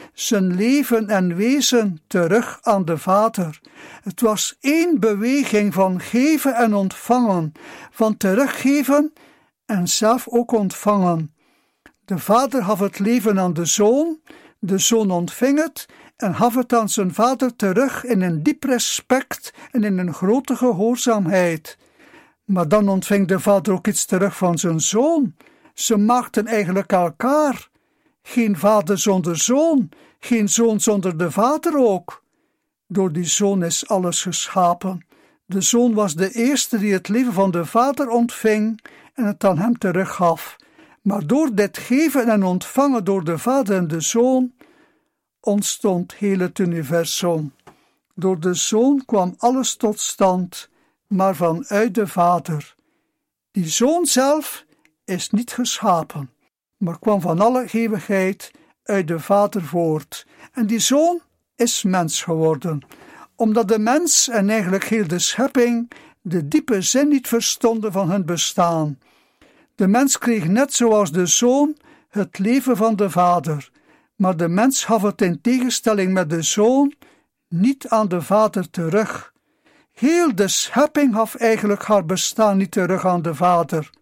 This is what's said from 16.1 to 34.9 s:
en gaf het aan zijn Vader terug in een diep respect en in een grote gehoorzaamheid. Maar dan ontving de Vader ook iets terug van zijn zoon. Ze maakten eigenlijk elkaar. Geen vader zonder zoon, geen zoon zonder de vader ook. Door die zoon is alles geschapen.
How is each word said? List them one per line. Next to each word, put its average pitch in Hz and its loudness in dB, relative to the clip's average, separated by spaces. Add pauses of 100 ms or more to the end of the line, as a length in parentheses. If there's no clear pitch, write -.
en 196 -2
gaf 226 2
het 247 -2
aan 226 2
zijn 185 -2
Vader 247 0
terug 208 0
in 226 0
een 165 -2
diep 294 -2
respect - -2 (180)
en 226 0
in 196 0
een 175 -4
grote 240 0
gehoorzaamheid. 202 0 (680)
Maar 180 0
dan 208 4
ontving 196 0
de 185 0
Vader 202 2
ook 180 -4
iets - -2
terug 190 0
van 170 0
zijn 160 -2
zoon. 269 0 (440)
Ze - 0
maakten 226 0
eigenlijk 196 -2
elkaar. 247 0 (540)
Geen 220 0
vader 196 2
zonder 175 0
zoon, 277 2 (280)
geen 220 0
zoon 226 0
zonder 190 0
de 170 -2
vader 302 0
ook. 208 0 (600)
Door 185 0
die 175 -4
zoon 196 0
is - -4
alles 180 -2
geschapen. 180 -2 (400)